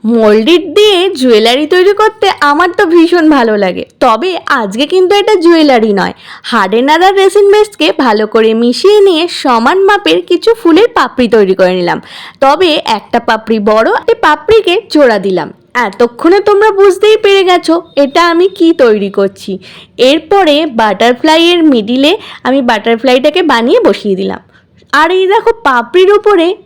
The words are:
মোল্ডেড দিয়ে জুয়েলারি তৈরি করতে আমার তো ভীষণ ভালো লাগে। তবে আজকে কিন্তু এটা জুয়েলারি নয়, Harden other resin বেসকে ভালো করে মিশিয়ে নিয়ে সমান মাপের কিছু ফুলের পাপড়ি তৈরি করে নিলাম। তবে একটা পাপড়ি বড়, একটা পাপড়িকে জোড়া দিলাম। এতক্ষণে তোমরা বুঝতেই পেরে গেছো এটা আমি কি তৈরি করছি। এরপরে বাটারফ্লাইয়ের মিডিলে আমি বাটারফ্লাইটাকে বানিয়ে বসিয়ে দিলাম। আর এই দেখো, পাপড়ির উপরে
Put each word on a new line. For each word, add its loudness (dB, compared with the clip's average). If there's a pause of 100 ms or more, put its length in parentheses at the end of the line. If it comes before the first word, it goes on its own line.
(160)
মোল্ডেড 2 (140)
দিয়ে 2 (220)
জুয়েলারি 2
তৈরি 2
করতে -4 (260)
আমার 0
তো 0 (100)
ভীষণ 2 (120)
ভালো 0 (100)
লাগে। -6 (220)
তবে 0 (320)
আজকে -4
কিন্তু 0
এটা 0 (120)
জুয়েলারি 2
নয়, -4 (380)
Harden -2
other 2 (100)
resin 2
বেসকে 0 (180)
ভালো 0
করে 2 (120)
মিশিয়ে 2
নিয়ে 0 (180)
সমান 0 (100)
মাপের 0 (100)
কিছু 0 (120)
ফুলের 2
পাপড়ি -2
তৈরি 2
করে 2
নিলাম। -4 (440)
তবে 2 (280)
একটা -6 (100)
পাপড়ি -2 (140)
বড়, 2 (120)
একটা -2 (120)
পাপড়িকে 0 (200)
জোড়া 2 (100)
দিলাম। -6 (380)
এতক্ষণে 0 (100)
তোমরা 2 (100)
বুঝতেই 2
পেরে 2
গেছো 0 (300)
এটা -2 (120)
আমি 2 (100)
কি 2 (160)
তৈরি 0
করছি। -6 (580)
এরপরে 0 (260)
বাটারফ্লাইয়ের 0 (120)
মিডিলে 0 (360)
আমি 0 (100)
বাটারফ্লাইটাকে 0 (120)
বানিয়ে 0
বসিয়ে -2
দিলাম। -8 (600)
আর 0 (100)
এই 0
দেখো, 0 (160)
পাপড়ির 0
উপরে 0 (180)